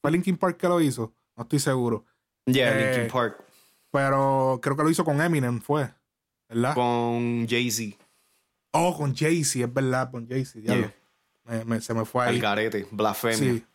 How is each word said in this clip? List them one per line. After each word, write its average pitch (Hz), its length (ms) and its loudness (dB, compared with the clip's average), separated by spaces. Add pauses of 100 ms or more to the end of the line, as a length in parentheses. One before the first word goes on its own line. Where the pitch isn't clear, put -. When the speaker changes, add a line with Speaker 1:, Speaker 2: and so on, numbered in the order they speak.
Speaker 1:
¿Fue 147 100 2
Linkin 175 260 0
Park 180 200 0
que 185 100 0
lo 175 140 4
hizo? 120 320 0 (220)
No 117 80 -10
estoy 143 160 0
seguro. 123 460 0 (400)
Speaker 2:
Yeah, 127 320 4
Speaker 1:
Eh, 131 200 2
Speaker 2:
Linkin 117 140 -2
Park. 120 320 -2 (480)
Speaker 1:
pero 135 720 2
creo 139 160 0
que 156 60 0
lo 156 60 4
hizo 160 160 2
con 147 160 0
Eminem, 135 400 2
fue, 143 280 0 (600)
¿verdad? 120 240 0
Speaker 2:
Con 120 760 0
Jay-Z. 117 500 -2 (720)
Speaker 1:
Oh, 170 260 2
con 143 180 -2
Jay-Z, 151 500 0
es 120 80 -6
verdad, 131 380 0
con 117 160 -10
Jay-Z, 127 340 -6
diablo. 113 260 0 (580)
Speaker 2:
Yeah. 117 140 -6
Speaker 1:
Me, 113 60 -10
me, 113 160 -2
se 117 120 -6
me 113 120 0
fue 123 200 0
ahí. 123 100 2
Speaker 2:
Al 120 60 0
garete, 107 500 -2
blasfemia. 107 460 0 (160)
Speaker 1:
Sí. 113 220 -4